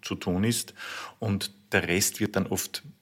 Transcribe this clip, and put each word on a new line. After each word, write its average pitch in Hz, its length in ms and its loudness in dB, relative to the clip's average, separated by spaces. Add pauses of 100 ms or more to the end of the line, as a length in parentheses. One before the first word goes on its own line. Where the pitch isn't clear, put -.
zu - 100 -4
tun 92 300 0
ist 117 320 0 (420)
und 104 340 0 (200)
der 95 160 4
Rest 90 320 2
wird 104 160 0
dann 107 120 2
oft - 360 -4 (180)